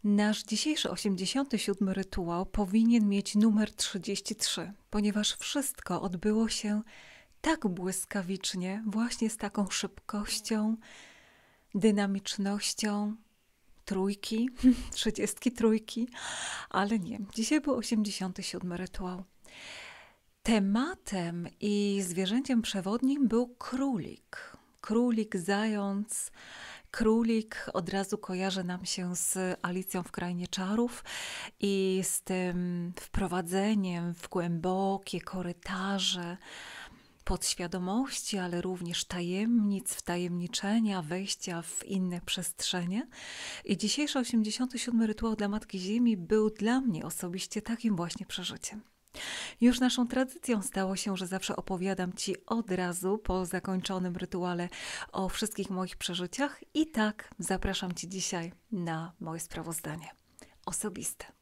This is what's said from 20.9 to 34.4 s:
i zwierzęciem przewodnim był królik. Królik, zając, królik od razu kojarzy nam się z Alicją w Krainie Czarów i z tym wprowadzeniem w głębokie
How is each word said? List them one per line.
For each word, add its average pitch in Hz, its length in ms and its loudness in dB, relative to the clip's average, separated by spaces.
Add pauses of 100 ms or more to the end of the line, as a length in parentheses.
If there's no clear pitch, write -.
i 208 440 2
zwierzęciem 214 580 2
przewodnim 240 680 2
był 240 300 2
królik. - 1000 -4 (240)
Królik, 220 560 2
zając, 202 960 0 (580)
królik 226 840 2
od 180 160 0
razu 196 300 0
kojarzy 185 460 -2
nam 180 200 -4
się 180 320 -2
z 185 460 0
Alicją 180 400 -2
w - 100 -10
Krainie 180 360 -4
Czarów 220 560 0 (560)
i 190 440 4
z - 180 -2
tym 180 760 -2
wprowadzeniem 180 1160 0
w - 140 -12
głębokie 185 920 0